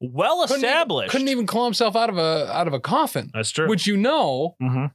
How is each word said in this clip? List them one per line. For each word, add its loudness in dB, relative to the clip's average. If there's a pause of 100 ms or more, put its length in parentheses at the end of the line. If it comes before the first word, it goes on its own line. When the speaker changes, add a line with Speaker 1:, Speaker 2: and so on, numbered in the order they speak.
Speaker 1:
Well 0
Speaker 2:
Couldn't 2
even, -2
Speaker 1:
established. 2
Speaker 2:
couldn't 0
even 0
claw 0
himself 2
out 2
of -4
a, 0
out 0
of -2
a -2
coffin. 0
Speaker 1:
That's -4
true. 0
Speaker 2:
Which, 0
you 0
know, 0
Speaker 1:
Mm-hmm. -2